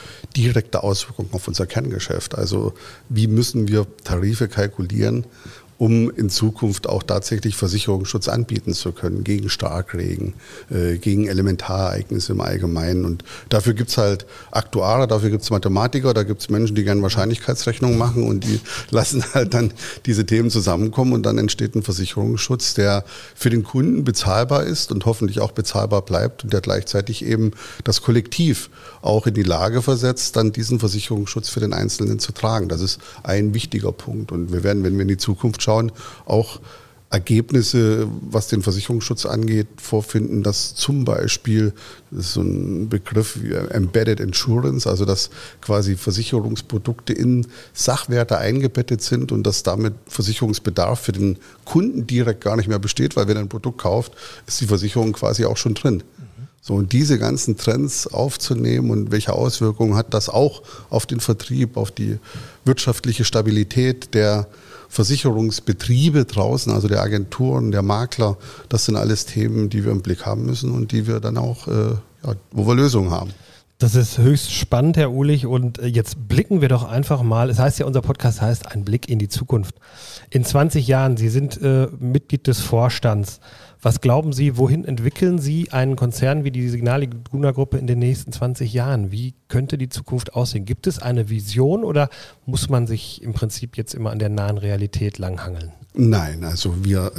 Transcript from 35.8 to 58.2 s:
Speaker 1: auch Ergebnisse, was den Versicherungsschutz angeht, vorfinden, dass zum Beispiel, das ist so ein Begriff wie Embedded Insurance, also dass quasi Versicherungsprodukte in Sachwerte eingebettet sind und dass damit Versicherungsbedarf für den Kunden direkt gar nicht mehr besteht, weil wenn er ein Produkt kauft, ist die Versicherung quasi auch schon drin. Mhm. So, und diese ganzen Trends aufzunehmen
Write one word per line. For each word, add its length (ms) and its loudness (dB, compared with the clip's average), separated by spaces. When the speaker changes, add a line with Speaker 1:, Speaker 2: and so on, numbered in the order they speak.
Speaker 1:
auch 340 0
Ergebnisse, 1000 2
was 280 -2
den 120 2
Versicherungsschutz 640 -2
angeht, 420 0
vorfinden, 640 -2
dass 320 -2
zum 300 0
Beispiel, 680 2
das 140 -6
ist 80 -6
so 80 0
ein 480 -2
Begriff 520 -2
wie 120 -4
Embedded 680 0
Insurance, 680 0
also 180 2
dass 240 0
quasi 340 0
Versicherungsprodukte 1200 -4
in 340 2
Sachwerte 640 0
eingebettet 640 0
sind 300 -2
und 120 0
dass 200 0
damit 300 0
Versicherungsbedarf 920 0
für 140 -4
den 240 0
Kunden 420 0
direkt 380 0
gar 140 0
nicht 100 2
mehr 120 0
besteht, 360 -2
weil 140 2
wenn 80 2
er 60 -2
ein 60 -6
Produkt 300 -6
kauft, 320 0
ist 140 -6
die 80 0
Versicherung 460 2
quasi 320 0
auch 120 0
schon 160 0
drin. 220 2
Mhm. 520 -10
So, 100 -4
und 180 2
diese 260 4
ganzen 380 0
Trends 520 0
aufzunehmen 840 0